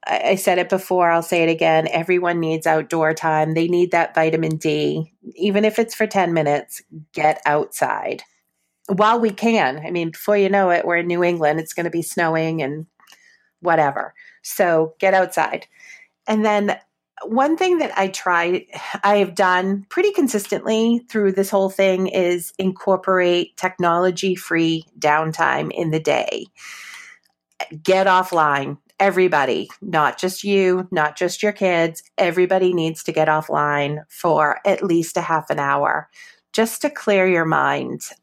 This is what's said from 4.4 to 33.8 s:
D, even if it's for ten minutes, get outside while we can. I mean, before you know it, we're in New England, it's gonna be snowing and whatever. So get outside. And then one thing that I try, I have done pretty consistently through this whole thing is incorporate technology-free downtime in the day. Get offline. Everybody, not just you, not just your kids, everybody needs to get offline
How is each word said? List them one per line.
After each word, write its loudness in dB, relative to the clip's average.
D, -2
even 0
if 0
it's -2
for -2
ten 0
minutes, -2
get 0
outside -2
while 2
we 2
can. 0
I -10
mean, -4
before -2
you 2
know 2
it, 2
we're 0
in -2
New 0
England, 2
it's -10
gonna -4
be -4
snowing -2
and -6
whatever. 0
So 0
get 2
outside. 0
And 0
then 0
one 2
thing 2
that -2
I 0
try, -2
I 4
have 0
done 2
pretty 0
consistently 0
through 0
this 0
whole 2
thing 2
is -2
incorporate 0
technology-free 0
downtime 0
in -4
the 0
day. -2
Get 4
offline. 2
Everybody, 2
not 0
just -6
you, 2
not 0
just -4
your 0
kids, 0
everybody 2
needs -2
to -8
get 2
offline 0